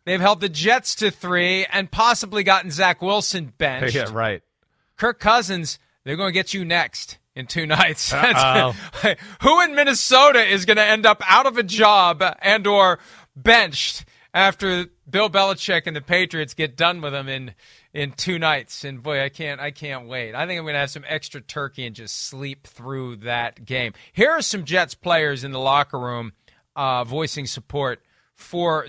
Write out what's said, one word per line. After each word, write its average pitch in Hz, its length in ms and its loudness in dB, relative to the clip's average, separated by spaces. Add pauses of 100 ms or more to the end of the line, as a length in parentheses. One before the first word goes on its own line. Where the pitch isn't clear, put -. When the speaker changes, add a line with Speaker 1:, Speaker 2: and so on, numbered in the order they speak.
Speaker 1:
They've 180 160 -2
held 196 180 2
the 196 100 -4
Jets 180 460 0
to 214 140 -2
three 180 560 -2
and 190 240 -4
possibly 214 540 0
gotten 185 260 2
Zach 175 320 0
Wilson 185 560 -4
benched. 131 380 -2
Speaker 2:
<laughs> - 0 -
Yeah, 120 160 -4
right. 110 320 -4 (540)
Speaker 1:
Kirk 233 220 -2
Cousins, 196 600 0 (240)
they're 139 120 -6
gonna 190 160 -4
get 180 220 -2
you 190 100 -6
next 170 540 -4 (180)
in 131 120 -12
two 165 180 -6
nights. 156 480 0
<laughs> - 0 -
Speaker 2:
Uh-oh. 131 600 4 (260)
Speaker 1:
That's, 202 180 0 (120)
<laughs> - 100 -20
who 320 200 6
in 330 120 2
Minnesota 269 720 6
is 196 200 0
gonna 214 160 4
end 214 260 4
up 214 180 4
out 214 220 6
of 240 100 -2
a 240 60 2
job 190 600 4 (160)
and 202 280 2
or 196 320 4 (360)
benched 190 680 2 (260)
after 185 540 0 (240)
Bill 202 200 2
Belichick 190 580 0
and 160 80 -6
the 147 60 -10
Patriots 170 520 -2
get 143 240 -6
done 170 240 0
with 143 120 -8
them 139 140 -8
in, 135 280 -10 (360)
in 143 200 -6
two 180 260 -6
nights? 156 460 -2
And 135 180 -14
boy, 139 220 -4
I 139 60 -4
can't, 143 300 -10
I 143 120 -10
can't 139 360 -12
wait. 120 280 -10
I 147 100 -6
think 175 140 -6
I'm 160 80 -12
gonna 147 100 -4
have 139 140 -4
some 143 160 -16
extra 151 340 -10
turkey 135 460 -10
and 110 80 -14
just 107 200 -14
sleep 135 520 -12
through 127 500 -12
that 117 480 -6
game. 123 280 -6 (200)
Here 233 160 2
are 330 140 -2
some 190 220 -6
Jets 165 280 -2
players 151 500 -2
in 139 80 -10
the 131 80 -8
locker 139 400 0
room, 120 340 -8 (420)
uh, 131 300 -2
voicing 143 420 -8
support 135 560 -8 (340)
for 165 520 -4